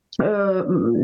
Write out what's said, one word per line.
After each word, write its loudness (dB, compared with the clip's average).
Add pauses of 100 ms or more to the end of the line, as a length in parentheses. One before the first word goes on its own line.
(120)
e, 0 (720)